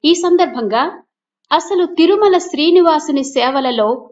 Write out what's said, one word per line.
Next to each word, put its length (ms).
ఈ 80
సందర్భంగా 580
అసలు 360
తిరుమల 380
శ్రీనివాసుని 840
సేవలలో 560